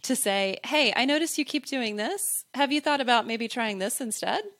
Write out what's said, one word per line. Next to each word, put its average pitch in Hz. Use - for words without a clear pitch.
to 262
say, 196
"Hey, 269
I 247
notice 311
you 294
keep -
doing 226
this. 285
Have 269
you 294
thought 285
about 240
maybe 226
trying 214
this 196
instead? 254